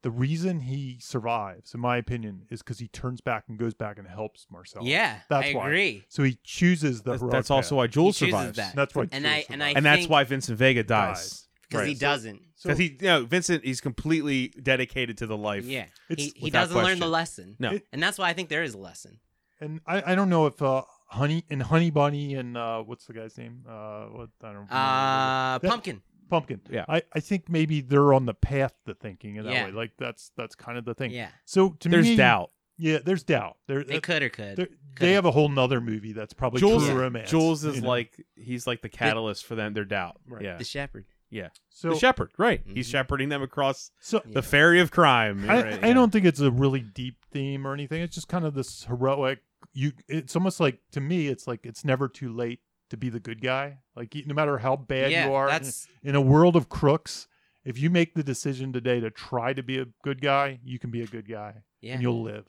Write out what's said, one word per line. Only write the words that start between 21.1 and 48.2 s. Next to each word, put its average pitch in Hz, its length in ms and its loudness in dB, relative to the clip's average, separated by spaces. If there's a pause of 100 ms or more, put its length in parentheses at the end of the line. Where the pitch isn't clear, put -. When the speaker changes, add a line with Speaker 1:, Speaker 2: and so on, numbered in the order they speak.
Speaker 1:
in 143 100 -4
Honey 160 320 4
Bunny 143 440 0
and, 123 200 -8
uh, 113 280 -4
what's 117 220 -14
the 120 80 -18
guy's 113 240 -14
name? 120 300 -18
Uh, 107 380 -14
what, 110 240 -16 (120)
I - 60 -20
don't 107 80 -16
remember. 101 180 -12
Speaker 2:
Uh, 131 880 0
Speaker 1:
That 180 100 0
Speaker 2:
Pumpkin. 196 320 -4 (280)
Speaker 1:
Pumpkin. 135 400 -2
Speaker 3:
Yeah. 110 180 -6
Speaker 1:
I, 165 140 0 (120)
I 156 60 -2
think 185 300 -4
maybe 156 320 2
they're 143 320 6
on 131 120 6
the 113 80 -2
path 135 400 0 (120)
to 104 80 -10
thinking 104 420 -14
in 107 100 -10
that 104 80 -4
Speaker 2:
Yeah. 120 120 -2
Speaker 1:
way. 95 60 -10
Like, 110 260 -8
that's, - 400 -12
that's 113 180 -10
kind 120 220 -12
of 120 80 -10
the 120 80 -6
thing. 127 180 -6
Speaker 2:
Yeah. 117 180 -10 (160)
Speaker 1:
So 190 240 4 (100)
to 165 100 -4
Speaker 3:
There's 170 160 8
Speaker 1:
me, 233 100 6
Speaker 3:
doubt. 120 360 6 (260)
Speaker 1:
yeah, 156 260 2
there's 170 200 0
doubt. 110 340 -2 (100)
There, 139 160 -4
Speaker 2:
They 135 120 -6
Speaker 1:
that, 160 80 -4
Speaker 2:
could 160 200 -2
or 123 60 -2
could. 101 280 -12
Speaker 1:
there, 180 100 -2
Speaker 2:
Could - 100 -18 (220)
Speaker 1:
they 165 140 4
Speaker 2:
have. 196 120 4
Speaker 1:
have - 0 -
a 170 60 6
whole 147 180 6
nother 131 320 2
movie 110 320 -6
that's 107 200 -10
probably 127 260 -2
Speaker 3:
Jules, 202 280 6
Speaker 1:
true 135 120 2
romance, 120 300 -4
Speaker 3:
Jules 160 360 4
is 147 120 -2
Speaker 1:
you 120 40 -4
know? 110 80 -2
Speaker 3:
like, 120 360 -4 (100)
he's 120 320 -8
like 123 140 -4
the 110 80 -12
Speaker 2:
The - 80 -20
Speaker 3:
catalyst 110 480 -2
for 117 100 -10
them, 107 180 -6
their 104 120 -4
doubt. 95 420 -6
Speaker 1:
Right. 113 160 -14
Speaker 3:
Yeah. 95 140 -8
Speaker 2:
The 117 60 -12
shepherd. 139 420 -12 (240)
Speaker 3:
Yeah. 95 200 -12 (200)
Speaker 1:
So - 200 -6
Speaker 3:
The 160 100 0
shepherd, 240 380 2
right. 220 280 2
He's 117 220 -6
Speaker 2:
Mm-hmm. 117 40 -10
Speaker 3:
shepherding 135 380 -2
them 143 120 -4
across 135 580 -4
Speaker 1:
So - 260 -2
Speaker 2:
Yeah. 113 100 -18
Speaker 3:
the 131 60 0
ferry 165 400 6
of 170 100 2
crime. 110 580 4
Speaker 1:
I, 247 140 4
Speaker 3:
Right, - 200 -6
Speaker 1:
I 220 40 4
Speaker 3:
yeah. 233 60 6
Speaker 1:
don't 254 180 8
think 208 140 4
it's 160 140 4
a 143 120 4
really 135 300 2
deep 123 500 -12
theme 139 360 -6
or 135 60 -4
anything. 147 280 -6
It's 175 140 -8
just 165 140 -12